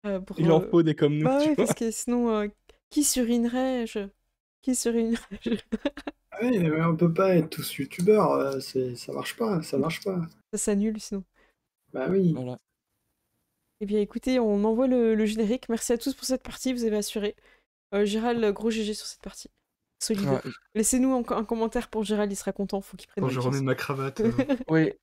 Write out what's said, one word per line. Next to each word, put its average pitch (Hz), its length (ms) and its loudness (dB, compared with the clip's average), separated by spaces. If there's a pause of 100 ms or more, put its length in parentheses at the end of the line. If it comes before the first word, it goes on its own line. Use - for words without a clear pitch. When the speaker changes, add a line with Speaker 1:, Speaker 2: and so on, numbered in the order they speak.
Speaker 1:
Euh, 196 140 -4
pour, - 200 -12
Speaker 2:
Il 165 100 6
en 165 120 8
Speaker 1:
euh, - 80 -6
Speaker 2:
faut 170 120 6
des 160 140 2
comme 147 200 4
nous, 151 80 0
Speaker 1:
bah 262 160 4
Speaker 2:
tu 302 100 4
Speaker 1:
ouais, 294 40 4
Speaker 2:
vois. 269 120 2
Speaker 1:
parce - 120 0
que 226 140 -2
sinon, 240 380 -2
euh, 208 180 -2 (420)
qui 294 140 0
surinirait-je ? 240 1040 0 (540)
Qui 254 120 0
surinirais-je ? 233 760 -2
<laughs> 214 140 -2 (720)
Speaker 3:
Ah - 60 -12
oui, 240 160 2
mais 160 260 2
on 165 120 2
peut 165 180 4
pas 190 220 4
être 156 120 2
tous - 300 -8
youtubeurs, 175 540 2
euh, 135 260 0
c'est, 127 380 -4
ça - 160 -12
marche 139 240 -8
pas, 208 260 -2
ça - 160 -4
marche 165 240 -2
pas. 190 140 -4 (360)
Speaker 1:
Ça 208 60 -6
s'annule 214 420 0
sinon. 196 220 -10 (680)
Speaker 3:
Bah 131 180 -4
oui. 185 240 4
Speaker 2:
Voilà. 127 240 -6 (1200)
Speaker 1:
Eh 208 60 -6
bien, 208 140 2
écoutez, 247 400 0
on 208 240 2
envoie 226 240 2
le... 233 260 4
le 220 120 4
générique. 220 420 0
Merci 226 240 -2
à 233 60 2
tous 269 140 -4
pour - 120 -10
cette 262 180 -2
partie, - 300 -6
vous 240 140 -4
avez 214 100 0
assuré. 208 400 -4 (580)
Euh, 208 100 4
Gérald, 226 480 0
gros 214 180 -2
G 220 120 -2
G 208 120 -4
sur - 120 -12
cette - 160 -14
partie. - 260 -16 (540)
Solide. 202 260 0
Speaker 2:
Ouais. - 120 2 (340)
Speaker 1:
Laissez-nous 254 400 2
un... 240 220 -2
un 214 80 -2
commentaire 226 420 -2
pour 220 160 -4
Gérald, 208 300 0
il - 40 -4
sera - 140 -6
content, 196 300 -4
faut - 160 -18
qu'il - 100 -20
prenne - 160 -6
Speaker 4:
Quand 135 60 0
Speaker 1:
une 135 80 -2
Speaker 4:
je 127 40 -2
Speaker 1:
chance. 127 140 0
Speaker 4:
remets 139 100 0
ma 127 120 2
cravate, 135 460 -4
euh. 226 100 2
Speaker 1:
<laughs> 262 360 -2
Speaker 2:
Oui. 160 220 4 (120)